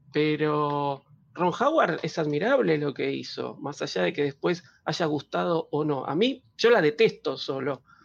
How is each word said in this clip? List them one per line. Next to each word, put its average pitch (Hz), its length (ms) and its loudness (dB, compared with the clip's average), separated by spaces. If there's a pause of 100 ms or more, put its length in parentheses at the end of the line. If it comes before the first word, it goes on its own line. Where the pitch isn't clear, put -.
(120)
pero 151 920 0 (300)
Ron 175 240 0
Howard 269 440 2
es - 160 -6
admirable 165 600 2
lo 143 160 -2
que 139 180 -2
hizo, 127 440 -8
más 143 260 -8
allá 180 200 -4
de 175 100 0
que 151 100 -2
después 170 420 -2 (200)
haya 165 220 -2
gustado 165 640 -2
o 151 140 0
no. 147 220 -2
A 139 80 -4
mí, 254 300 0 (120)
yo 226 140 4
la 220 100 6
detesto 151 560 2
Solo, 135 460 -6 (220)